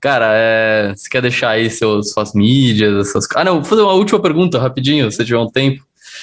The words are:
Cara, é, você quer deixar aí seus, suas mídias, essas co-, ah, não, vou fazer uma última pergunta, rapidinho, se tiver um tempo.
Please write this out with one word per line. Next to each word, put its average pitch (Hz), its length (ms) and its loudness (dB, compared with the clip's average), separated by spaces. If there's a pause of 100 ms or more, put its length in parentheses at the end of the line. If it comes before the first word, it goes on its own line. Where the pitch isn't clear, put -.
Cara, 120 320 2
é, 110 600 2
você - 120 -14
quer 127 140 -2
deixar 123 300 -2
aí 113 180 0
seus, 107 420 -2
suas 104 220 -4
mídias, 107 760 2
essas 101 200 -4
co-, - 100 -4
ah, 151 60 0
não, 185 120 2
vou 147 80 -2
fazer 214 200 2
uma 196 100 2
última 202 260 2
pergunta, 170 400 0
rapidinho, 131 520 0
se 120 120 -4
tiver 117 140 0
um 113 120 0
tempo. 135 360 -2 (380)